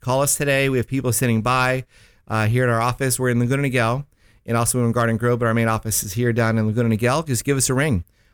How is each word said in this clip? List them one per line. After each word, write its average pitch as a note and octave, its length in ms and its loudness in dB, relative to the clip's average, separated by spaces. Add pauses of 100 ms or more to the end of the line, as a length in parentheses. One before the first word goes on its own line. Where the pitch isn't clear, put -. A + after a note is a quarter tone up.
Call C3 220 0
us C#3 140 0
today. C#3 340 0
We C3 80 0
have A#2 80 -2
people B2+ 260 -2
sitting A2+ 300 0
by, B2+ 420 0 (440)
uh, A2 180 0
here A#2+ 180 2
at A#2+ 60 2
our A2+ 100 2
office. B2+ 400 -2
We're B2+ 100 0
in A#2+ 80 2
Laguna C3+ 300 0
Niguel B2 380 -2 (400)
and A#2 100 -2
also A#2+ 280 0
in A#2 80 0
Garden A#2 260 0
Grove, A#2+ 220 0
but A#2+ 60 0
our A2+ 80 2
main A#2 140 2
office A2 340 -2
is G#2 120 -8
here A#2+ 180 0
down A2+ 240 0
in A2 100 0
Laguna A2+ 300 0
Niguel. B2+ 300 0
Just B2 180 -4
give C#3 140 0
us B2 100 0
a C3+ 60 0
ring. C3 300 0 (300)